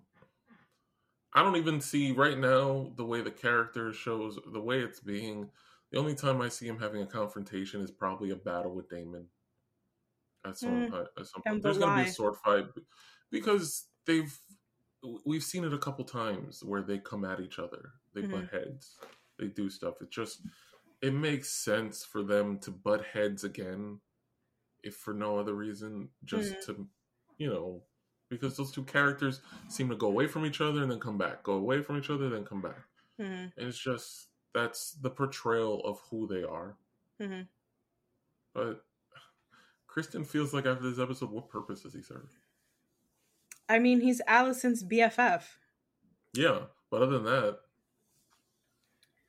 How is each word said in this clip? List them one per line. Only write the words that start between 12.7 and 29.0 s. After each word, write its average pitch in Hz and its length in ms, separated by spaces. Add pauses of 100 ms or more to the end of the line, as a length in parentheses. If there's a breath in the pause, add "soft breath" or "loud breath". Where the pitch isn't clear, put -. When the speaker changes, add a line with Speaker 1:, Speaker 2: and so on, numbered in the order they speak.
Speaker 1:
because 196 560 (180)
they've, 160 320 (880)
we've 151 180
seen 180 220
it 147 80
a 143 40
couple 135 280
times 104 580
where 101 180
they 98 180
come 101 260
at 95 140
each 92 200
other. - 320 (220)
They 104 80
butt 190 240
Speaker 2:
Mm-hmm. 175 100
Speaker 1:
heads. - 420 (400 loud breath)
They 104 100
do 98 220
stuff. - 320
It - 80
just, - 320 (600 loud breath)
it 135 120
makes 147 380
sense 110 540
for 104 180
them 101 360
to 98 120
butt 104 340
heads 104 380
again, 101 560 (840)
if 104 120
for - 180
no 104 240
other 104 160
reason, 104 560 (160)
just 202 300
Speaker 2:
Mm. 190 100
Speaker 1:
to, 101 240 (480)
you 151 120
know, 90 340 (460)
because 127 280
those 139 140
two 135 120
characters 139 580 (280 loud breath)